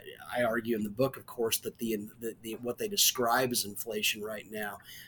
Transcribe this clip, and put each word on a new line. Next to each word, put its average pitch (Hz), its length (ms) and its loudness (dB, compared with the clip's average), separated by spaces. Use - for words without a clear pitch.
I, 120 80 0
I 123 40 4
argue 113 320 2
in 104 60 0
the 104 80 -2
book, 127 260 0
of 113 80 -12
course, 113 340 0
that - 200 -6
the, 113 180 0
the, 113 240 -6
the, 110 200 -6
what 120 160 -2
they 113 100 0
describe 120 640 4
as 117 120 2
inflation 104 600 -2
right 107 260 -6
now, 104 280 -4